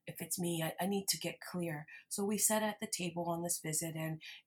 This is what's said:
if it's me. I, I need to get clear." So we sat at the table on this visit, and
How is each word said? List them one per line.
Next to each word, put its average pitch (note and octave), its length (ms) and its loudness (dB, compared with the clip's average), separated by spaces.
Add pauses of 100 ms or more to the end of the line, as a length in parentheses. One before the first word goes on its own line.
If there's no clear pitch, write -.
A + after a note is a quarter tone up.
if - 140 -6
it's - 180 -2
me. E3+ 240 2
I, D#3+ 100 0 (100)
I F#3 40 4
need G3 220 2
to D#3 100 2
get - 220 -4
clear." E3+ 440 -2 (240)
So G3+ 160 0
we G#3 120 2
sat G#3+ 260 6
at G#3 160 0
the G#3+ 80 -6
table F3 420 -2
on E3+ 140 2
this F3 200 0
visit, D#3+ 320 0
and D#3+ 260 -2 (260)